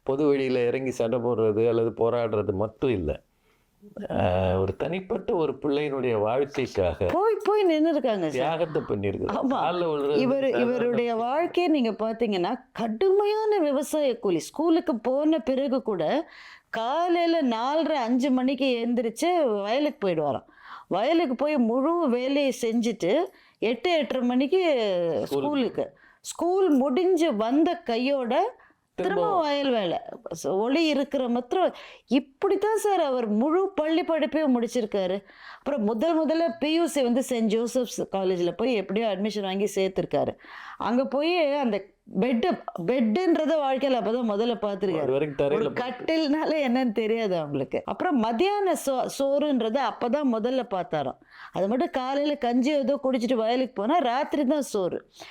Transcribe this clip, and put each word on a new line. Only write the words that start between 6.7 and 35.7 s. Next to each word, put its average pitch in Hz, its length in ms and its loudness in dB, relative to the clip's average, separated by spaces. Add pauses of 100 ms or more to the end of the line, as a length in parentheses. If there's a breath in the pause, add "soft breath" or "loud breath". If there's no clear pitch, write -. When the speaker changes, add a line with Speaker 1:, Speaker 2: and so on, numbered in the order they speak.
Speaker 2:
போய், 403 380 2
போய் 415 220 2
நின்னுருக்காங்க 302 540 2
சார். 160 100 -2
Speaker 1:
தியாகத்தை 156 580 -2
பண்ணிருக்கு. 98 380 -2
Speaker 2:
ஆமா. 254 280 -2
Speaker 1:
கால்ல 175 300 0
விழுறது 147 340 0
Speaker 2:
இவரு, 269 320 2
Speaker 1:
சாதாரண - 80 0
Speaker 2:
இவருடைய 240 320 0
Speaker 1:
விஷயம். 233 280 0
Speaker 2:
வாழ்க்கையை 320 540 0
நீங்க 247 180 2
பாத்தீங்கன்னா 214 640 -2 (180)
கடுமையான 403 840 2
விவசாய 294 600 0
கூலி. 180 200 0
ஸ்கூலுக்கு 320 600 0
போன 302 400 2
பிறகு 269 440 0
கூட 196 480 -2 (400 loud breath)
காலையில 330 720 0
நாலரை, 269 500 0
அஞ்சு 254 380 0
மணிக்கு 254 360 0
எழுந்திரிச்சு 240 960 0
வயலுக்கு 240 460 -2
போயிடுவாராம். 147 360 0 (420 loud breath)
வயலுக்கு 262 480 2
போய் 302 220 0
முழு 269 520 2
வேலையை 262 440 0 (100)
செஞ்சுட்டு 226 600 0 (340 soft breath)
எட்டு, 339 400 0
எட்டரை 254 280 -2
மணிக்கு 269 400 2
Speaker 1:
ஸ்கூலுக்கு. 180 600 0
Speaker 2:
ஸ்கூலுக்கு. 214 720 -2 (220 soft breath)
ஸ்கூல் 359 500 0
முடிஞ்சு 302 640 4
வந்த 285 400 2
கையோட 262 760 0 (400 soft breath)
திரும்ப 381 260 -2
Speaker 1:
திரும்ப. 381 200 2
Speaker 2:
வயல் 285 300 0
வேலை. 196 280 0 (320)
So, 160 260 -4
ஒளி 269 300 2
இருக்கிற 269 420 0
மாத்திரம் 247 460 0 (320 loud breath)
இப்படித்தான் 392 720 0
சார் 403 240 0
அவர் 254 280 0
முழு 311 460 0
பள்ளி 320 300 0
படிப்பையும் 311 540 0
முடிச்சிருக்காரு. 202 640 -2 (340 loud breath)
அப்புறம் 262 260 -2